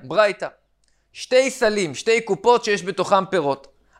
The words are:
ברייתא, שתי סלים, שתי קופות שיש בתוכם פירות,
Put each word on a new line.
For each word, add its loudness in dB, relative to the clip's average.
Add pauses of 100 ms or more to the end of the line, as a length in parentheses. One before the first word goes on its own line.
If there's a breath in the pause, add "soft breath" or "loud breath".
ברייתא, 0 (640)
שתי 0
סלים, -2
שתי 0
קופות 0
שיש -2
בתוכם 0
פירות, -2 (340)